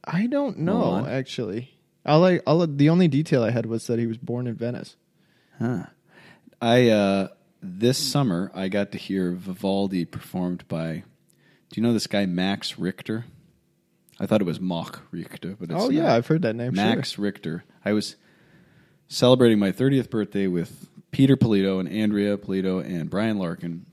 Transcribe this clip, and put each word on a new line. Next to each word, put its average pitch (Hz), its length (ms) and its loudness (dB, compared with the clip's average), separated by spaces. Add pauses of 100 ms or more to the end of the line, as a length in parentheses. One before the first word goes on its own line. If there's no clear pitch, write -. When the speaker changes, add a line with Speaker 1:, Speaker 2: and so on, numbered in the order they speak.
Speaker 1:
I 190 240 -2
don't 277 320 -2
know, 170 200 0
Speaker 2:
Milan? 113 300 0
Speaker 1:
actually. 123 600 -6 (340)
All 156 200 6
I, 180 200 4
all, 165 220 2
the 143 220 4
only 175 180 6
detail 139 360 2
I 107 80 0
had 117 140 -2
was 113 220 -6
that 117 120 0
he 117 80 -2
was 113 100 -6
born 123 300 -6
in 113 80 -6
Venice. 120 400 -8 (640)
Speaker 2:
Huh. 113 260 -4 (760)
I, 120 280 6
uh, 98 380 4 (340)
this 101 360 0
summer, 101 560 0
I 95 140 -6
got 101 240 -2
to 98 60 -10
hear 95 340 -2
Vivaldi 95 760 -4
performed 90 640 -8
by, 80 360 -6 (680)
do 107 100 -6
you - 20 0
know 117 100 2
this 104 140 -2
guy, 101 200 0
Max 92 500 -4
Richter? 110 480 -6 (920)
I 95 80 -4
thought 107 140 4
it 92 40 0
was 82 140 -4
Mach 87 420 -10 (100)
Richter, 85 480 -12
but 85 120 -10
it's 175 120 -4
Speaker 1:
Oh, 262 60 -2
yeah, 311 140 0
Speaker 2:
not. 294 80 2
Speaker 1:
I've 117 160 2
heard 160 160 0
that 113 120 -2
name, 120 200 -6
Speaker 2:
Max 110 380 0
Speaker 1:
sure. 101 100 -6
Speaker 2:
Richter. 87 400 -6 (200)
I 104 100 0
was 107 220 -2 (920)
celebrating 123 520 6
my 98 120 2
thirtieth 131 380 0
birthday 101 380 -2
with 90 400 -4 (240)
Peter 135 240 6
Polito 98 440 2
and 92 100 -4
Andrea 104 480 0
Polito 95 460 -2
and 82 260 -6
Brian 104 300 -2
Larkin 85 540 -8